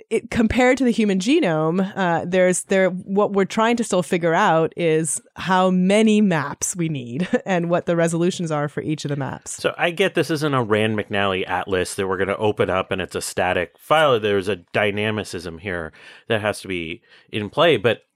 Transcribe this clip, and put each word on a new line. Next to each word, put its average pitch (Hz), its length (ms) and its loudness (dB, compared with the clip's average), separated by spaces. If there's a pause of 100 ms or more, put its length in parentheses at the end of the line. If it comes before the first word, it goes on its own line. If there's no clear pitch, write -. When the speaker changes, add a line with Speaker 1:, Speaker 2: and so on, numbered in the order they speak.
Speaker 1:
it, - 220 -4
compared 247 480 2
to 269 60 0
the 240 60 4
human 202 280 2
genome, 190 760 0
uh, 170 320 0
there's, 180 380 2
there, 190 260 2
what 190 420 -2
we're 196 120 2
trying 226 320 0
to 233 80 -2
still 180 180 0
figure 170 320 0
out 165 420 2
is 160 440 0 (160)
how 185 340 2
many 208 500 4
maps 160 540 0
we 170 140 -2
need 135 480 -6
<laughs> - 80 -4
and 175 240 -2
what 170 180 0
the 175 80 0
resolutions 170 560 0
are 147 180 -2
for 139 120 -10
each 151 240 -6
of 143 60 -4
the 143 60 -4
maps. - 440 -10
Speaker 2:
So - 160 -2
I 170 140 0
get 180 300 0
this 170 100 0
isn't 151 220 -2
a 131 100 2
Rand 107 360 2
McNally 98 500 -2
atlas 90 460 -2
that 98 120 -2
we're 95 120 -2
gonna 95 180 0
open 107 320 0
up 92 220 -2
and 95 100 -4
it's 87 140 -8
a 90 80 -6
static 90 560 -2
file. 151 420 2
There's 101 280 0
a 101 80 -2
dynamicism 101 1040 -4
here 85 340 -8 (360)
that 110 140 0
has 104 180 -2
to - 80 -14
be 87 320 -6 (300)
in 104 180 -6
play, 143 300 2
but 107 240 -2 (140)